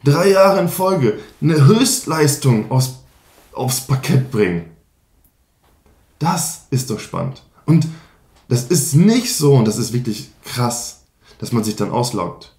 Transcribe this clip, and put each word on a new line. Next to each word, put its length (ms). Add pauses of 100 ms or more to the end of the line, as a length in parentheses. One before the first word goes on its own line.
Drei 280
Jahre 300
in 80
Folge 500 (240)
eine 240
Höchstleistung 1040
aufs, 300 (520)
aufs 300
Parkett 480
bringen. 400 (1500)
Das 520
ist 180
doch 120
spannend. 420 (240)
Und 200 (640)
das 160
ist 300
nicht 420
so, 180
und 140
das 80
ist 160
wirklich 380 (120)
krass, 600 (360)
dass 140
man 120
sich 120
dann 140
auslaugt. 680